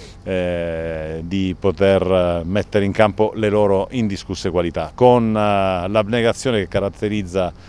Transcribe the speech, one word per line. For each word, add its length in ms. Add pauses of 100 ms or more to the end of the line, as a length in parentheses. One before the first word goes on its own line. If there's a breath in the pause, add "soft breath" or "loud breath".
(240 loud breath)
eh, 1000
di 340
poter 840
mettere 400
in 80
campo 440
le 140
loro 420
indiscusse 580
qualità, 460
con, 340
eh, 580
l'abnegazione 720
che 80
caratterizza, 840 (160 loud breath)